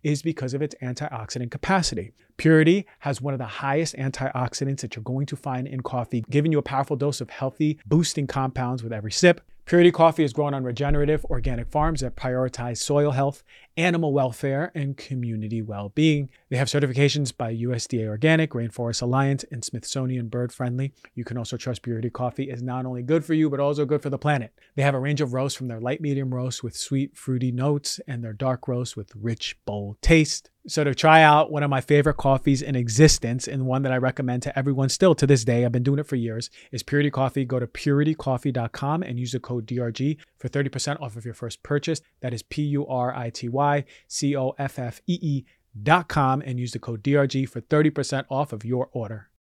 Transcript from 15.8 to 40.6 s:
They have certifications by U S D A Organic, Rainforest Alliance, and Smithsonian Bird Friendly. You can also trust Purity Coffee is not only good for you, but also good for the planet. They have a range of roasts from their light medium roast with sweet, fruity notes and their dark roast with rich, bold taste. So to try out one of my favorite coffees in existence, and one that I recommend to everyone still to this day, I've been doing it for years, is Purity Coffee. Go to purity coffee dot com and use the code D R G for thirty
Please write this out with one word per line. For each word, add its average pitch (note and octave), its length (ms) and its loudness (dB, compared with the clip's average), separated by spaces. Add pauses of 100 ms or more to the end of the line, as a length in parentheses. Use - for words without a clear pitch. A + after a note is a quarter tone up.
They C3+ 60 -2
have C3 120 0
certifications C#3 680 0
by A#2 140 -4
U A#2 240 -2
S A#2 140 -6
D A#2+ 120 -2
A A2 60 -2
Organic, D#3 440 2
Rainforest A#2 520 -4
Alliance, C3+ 480 2
and A#2+ 140 -10
Smithsonian B2+ 640 -6
Bird B2 240 -4
Friendly. B2+ 400 -4 (240)
You A#2+ 80 -6
can A#2+ 120 -8
also A#2+ 200 -6
trust A#2+ 260 -6
Purity A#2 280 -4
Coffee B2+ 380 -4
is A#2+ 140 -8
not B2+ 240 -6
only B2+ 160 -6
good D#3 220 0
for E3 100 0
you, D#3 160 4
but C3+ 80 -4
also C#3+ 260 0
good C#3+ 180 0
for C#3+ 80 -4
the C3+ 80 -4
planet. C#3 340 -2 (240)
They C#3 60 0
have C#3 120 4
a C3 60 -2
range C#3+ 200 0
of B2+ 140 -2
roasts C3 240 -2
from C3 80 -8
their A2+ 140 -8
light B2 200 -2
medium C#3 320 -2
roast B2+ 300 -4
with A#2 140 -8
sweet, - 400 -4
fruity B2+ 340 -2
notes C#3+ 560 -2
and A#2+ 160 -8
their A2+ 100 -8
dark B2+ 360 -4
roast B2 280 -4
with G#2 200 -12
rich, A2+ 500 -6
bold G#2 340 -6
taste. - 480 4 (200)
So D#3 140 -2
to C#3 140 0
try D#3+ 260 10
out D3+ 300 8
one D3 100 0
of C#3+ 80 0
my C3+ 100 2
favorite D3 360 4
coffees C3+ 440 2
in C#3 140 -4
existence, B2 720 4
and C3 200 -4
one C3 160 0
that C3+ 100 0
I B2+ 60 2
recommend B2 440 0
to - 160 -4
everyone C3+ 300 2
still F3+ 260 6
to - 100 2
this C3+ 200 6
day, A#2+ 200 4
I've A#2+ 60 2
been B2 140 0
doing C#3 160 2
it D3 80 -6
for C#3 80 -2
years, A#2 340 -4 (220)
is B2+ 100 -6
Purity C#3+ 260 2
Coffee. C3+ 360 0
Go B2 160 -2
to A#2+ 80 -4
purity D3 480 2
coffee C3 340 -2
dot A#2+ 220 -4
com D#3 320 -2
and B2 120 -6
use B2 140 -4
the B2+ 80 -4
code A#2+ 260 -6
D A#2+ 140 -6
R A#2+ 140 -2
G C#3+ 260 -2 (200)
for B2+ 100 -8
thirty C#3+ 200 -2